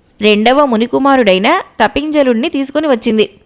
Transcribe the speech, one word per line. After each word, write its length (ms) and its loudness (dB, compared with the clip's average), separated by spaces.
రెండవ 440 2
మునికుమారుడైన 960 0
కపింజలుణ్ణి 640 0
తీసుకుని 400 -4
వచ్చింది. 420 -2